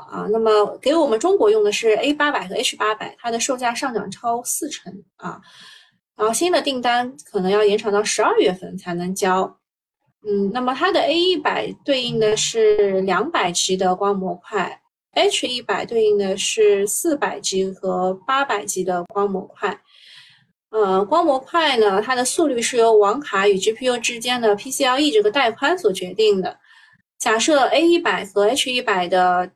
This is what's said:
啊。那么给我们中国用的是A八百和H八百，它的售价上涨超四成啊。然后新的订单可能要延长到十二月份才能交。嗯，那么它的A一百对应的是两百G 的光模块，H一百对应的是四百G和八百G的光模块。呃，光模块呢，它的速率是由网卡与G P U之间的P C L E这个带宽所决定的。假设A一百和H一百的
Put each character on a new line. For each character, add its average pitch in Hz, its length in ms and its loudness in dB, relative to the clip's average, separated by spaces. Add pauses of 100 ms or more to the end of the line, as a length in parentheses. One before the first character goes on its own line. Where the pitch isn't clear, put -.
(100)
啊。 180 200 -8
那 220 80 0
么 214 400 2
给 277 160 2
我 330 120 4
们 220 120 0
中 359 180 2
国 226 140 4
用 220 120 4
的 208 80 2
是 220 260 0
A 269 160 0
八 294 180 0
百 214 180 -4
和 190 60 -10
H 247 220 -4
八 214 180 -2
百， - 240 -12
它 240 120 -8
的 233 80 -2
售 254 180 -4
价 247 180 -4
上 262 200 -6
涨 190 160 -6
超 240 320 -6
四 - 260 -6
成 - 240 -14 (240)
啊。 - 240 -14 (760)
然 214 100 0
后 226 60 2
新 339 200 0
的 311 80 2
订 262 220 -4
单 247 340 -2 (140)
可 202 100 -4
能 180 100 0
要 208 140 4
延 208 140 4
长 202 140 -4
到 208 120 2
十 - 180 -2
二 370 160 2
月 240 140 4
份 180 240 -12
才 180 180 -10
能 180 200 -4
交。 190 440 -2 (680)
嗯， 202 260 0
那 247 80 -4
么 254 140 -2
它 320 180 0
的 339 80 2
A 320 180 2
一 359 180 2
百 220 360 -4 (120)
对 262 180 0
应 240 160 -4
的 214 180 2
是 208 680 2
两 190 280 0
百 220 220 0
G 185 240 -2
的 185 200 0
光 202 180 0
模 185 200 -6
块 - 480 -6 (300)
，H 359 360 0
一 247 140 -8
百 196 240 -4
对 226 180 0
应 208 140 4
的 196 180 -2
是 202 500 2
四 294 300 -2
百 - 240 -4
G 190 300 -2
和 185 440 -2 (120)
八 269 180 0
百 208 200 -4
G 190 200 -6
的 180 200 -2
光 202 240 -2
模 190 180 -6
块。 - 340 -8 (880)
呃， 202 360 0
光 311 200 2
模 269 160 2
块 302 380 0
呢， 214 220 4
它 220 140 -2
的 247 100 0
速 320 220 0
率 247 160 -2
是 226 140 -4
由 226 180 6
网 208 240 4
卡 202 300 0
与 196 100 4
G 196 140 0
P 226 140 -8
U 247 120 0
之 233 220 -6
间 247 200 -2
的 220 140 2
P 202 160 -6
C 277 140 -2
L 254 160 2
E 302 100 2
这 440 100 4
个 208 100 2
带 254 200 0
宽 285 260 0
所 285 140 0
决 180 240 -6
定 208 260 2
的。 - 160 -6 (640)
假 220 180 0
设 269 320 2
A 226 120 2
一 339 180 4
百 196 280 -2
和 202 240 2
H 269 200 -2
一 247 100 -2
百 190 280 -2
的 180 480 2